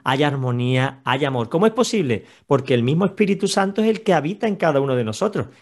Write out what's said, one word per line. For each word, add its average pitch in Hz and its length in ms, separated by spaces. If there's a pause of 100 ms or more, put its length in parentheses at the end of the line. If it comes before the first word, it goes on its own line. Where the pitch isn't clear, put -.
haya 135 240
armonía, 127 760
haya 135 240
amor. 120 200
¿Cómo 175 180
es 220 60
posible? 202 520 (220)
Porque 131 280
el 120 100
mismo 156 200
Espíritu 196 440
Santo 196 340
es 220 60
el 220 160
que 196 100
habita 170 320
en 208 80
cada 156 260
uno 139 140
de 123 80
nosotros, 127 460 (140)